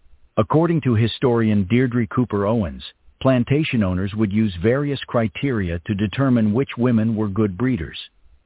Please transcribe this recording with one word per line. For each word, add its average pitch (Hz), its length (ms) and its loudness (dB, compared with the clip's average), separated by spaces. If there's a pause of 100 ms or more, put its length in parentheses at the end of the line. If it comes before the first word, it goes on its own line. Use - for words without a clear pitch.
(380)
According 160 440 2
to 123 140 2
historian 110 720 2
Deirdre 120 420 0
Cooper 107 380 -2
Owens, 98 480 -4 (260)
plantation 131 640 2
owners 92 320 -2
would 107 160 0
use 107 240 0
various 127 480 0
criteria 110 760 -2
to 107 160 -4
determine 110 580 2
which 135 240 -2
women 117 360 2
were 107 140 0
good 98 300 0
breeders. 117 420 -2 (460)